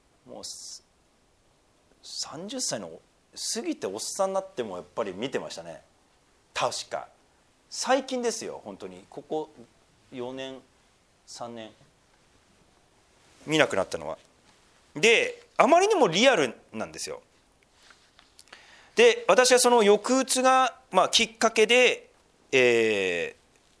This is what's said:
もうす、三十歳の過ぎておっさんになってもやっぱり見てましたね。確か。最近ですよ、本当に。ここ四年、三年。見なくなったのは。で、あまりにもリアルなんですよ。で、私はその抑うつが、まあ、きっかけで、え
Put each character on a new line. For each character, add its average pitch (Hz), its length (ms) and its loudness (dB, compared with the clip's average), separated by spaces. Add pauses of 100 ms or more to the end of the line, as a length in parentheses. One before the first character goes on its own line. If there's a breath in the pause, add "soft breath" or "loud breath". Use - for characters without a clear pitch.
(260)
も 120 140 -18
う - 40 -16
す、 - 400 -18 (1160)
三 - 460 -12
十 254 120 -10
歳 147 180 -4
の 85 120 -12 (640)
過 226 80 -6
ぎ 339 140 -6
て - 100 -8
お 95 100 -6
っ 113 40 -8
さ - 260 -4
ん - 20 -8
に 190 60 -6
な 190 60 -2
っ 190 100 -10
て 127 120 -8
も 95 140 -10
や 87 60 -10
っ - 20 -20 (100)
ぱ 117 100 -4
り 95 100 -8
見 123 160 -8
て 123 80 -6
ま 80 120 -8
し - 60 -14
た 82 60 -14
ね。 80 200 -18 (680)
確 - 380 -6
か。 65 180 -10 (600)
最 269 360 -2
近 254 160 -8
で 233 120 -4
す - 120 -10
よ、 73 200 -12
本 101 120 -14
当 101 120 -14
に。 92 200 -18
こ 143 140 -16
こ 156 280 -8 (600)
四 127 240 -10
年、 135 220 -12 (680)
三 120 280 -14
年。 110 160 -14 (1800)
見 156 120 0
な 135 100 4
く 104 80 -6
な 92 80 0
っ - 40 -6
た - 80 -6
の 78 120 -12
は。 80 100 -10 (760)
で、 170 480 2 (140)
あ 196 100 6
ま 339 140 6
り 403 60 4
に 440 80 0
も 269 140 2
リ 196 200 2
ア 247 80 4
ル 131 180 0 (180)
な 110 120 -10
ん - 80 -12
で - 60 -16
す - 100 -10
よ。 67 140 -12 (1700 loud breath)
で、 226 320 6
私 247 240 4
は 247 60 6
そ 247 120 4
の 240 120 6
抑 208 380 4
う 254 40 -2
つ 254 180 -2
が、 262 340 2 (140)
ま 185 140 4
あ、 - 40 0
き 226 160 2
っ - 140 -8
か 220 140 2
け 220 140 4
で、 233 440 2 (420)
え 110 840 2 (440)